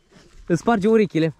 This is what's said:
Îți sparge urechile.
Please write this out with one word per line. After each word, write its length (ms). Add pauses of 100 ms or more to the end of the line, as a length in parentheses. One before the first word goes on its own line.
(460)
Îți 140
sparge 280
urechile. 520